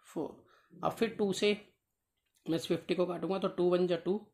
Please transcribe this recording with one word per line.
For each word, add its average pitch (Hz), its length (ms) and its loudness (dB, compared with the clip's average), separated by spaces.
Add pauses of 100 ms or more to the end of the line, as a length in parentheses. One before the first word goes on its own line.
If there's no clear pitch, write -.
फ़ोर। - 760 -12
अब 170 100 2
फिर 226 180 0
टू 202 240 0
से 208 160 2 (960)
मैं 160 100 0
इस - 100 -4
फिफ्टी 165 280 -2
को 175 120 2
काटूंगा, 175 320 -2
तो 190 120 0
टू 180 200 2
वन 180 160 4
जा 175 120 2
टू 196 220 -2 (140)